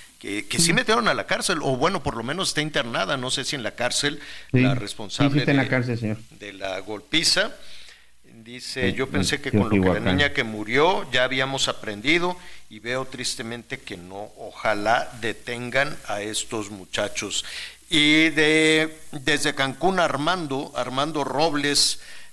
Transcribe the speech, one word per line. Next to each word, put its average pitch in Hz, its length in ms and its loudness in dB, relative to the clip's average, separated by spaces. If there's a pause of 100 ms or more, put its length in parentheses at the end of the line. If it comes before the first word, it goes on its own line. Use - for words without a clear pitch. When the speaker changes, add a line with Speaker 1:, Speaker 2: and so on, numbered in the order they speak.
(180)
Speaker 1:
Que, 101 280 -6
que - 120 -2
sí 170 80 4
Speaker 2:
Sí. - 60 4
Speaker 1:
metieron 226 360 2
a 156 60 4
la - 120 -2
cárcel, 196 360 0
o 135 140 2
bueno, 170 260 2
por 131 140 -4
lo 117 60 -4
menos 151 260 -2
está 156 140 0
internada, 151 560 -2
no 127 120 -4
sé 127 140 -2
si - 100 -4
en 135 80 -4
la 104 100 -4
cárcel, 143 460 0 (320)
Speaker 3:
Sí, 127 120 6
Speaker 1:
la 131 120 4
Speaker 3:
sí, 127 60 -2
Speaker 1:
responsable 107 540 0
Speaker 3:
sí 151 60 4
está 123 100 2
en 139 80 4
la 131 60 4
Speaker 1:
de, 113 40 -2
Speaker 3:
cárcel, 123 300 0
señor. 107 180 -2 (240)
Speaker 1:
de 101 140 -12
la 95 260 -6
golpiza". 156 720 0 (920)
Dice: 123 480 -2
Speaker 3:
Sí, - 40 -6
Speaker 1:
"Yo 131 140 0
pensé 143 320 0
que 131 80 -4
Speaker 3:
en 107 80 6
Speaker 1:
con 98 100 4
lo 104 80 4
que - 0 -
la 95 40 6 (200)
Speaker 3:
Teotihuacán. 92 160 4
Speaker 1:
niña 143 160 4
que 135 120 0
murió 131 680 2
ya 127 120 4
habíamos 135 440 0
aprendido 139 720 0 (320)
y 107 80 -14
veo 123 260 -4
tristemente 120 720 -6
que 98 200 -12
no. 95 400 -12
Ojalá 110 720 0 (100)
detengan 120 760 -2 (140)
a 104 140 -4
estos 107 480 -6
muchachos". 101 760 -4 (460)
Y 156 400 6
de, 156 640 4 (160)
desde 147 420 0
Cancún, 147 460 0
Armando, 151 760 0
Armando 135 500 -2
Robles 143 760 2 (320)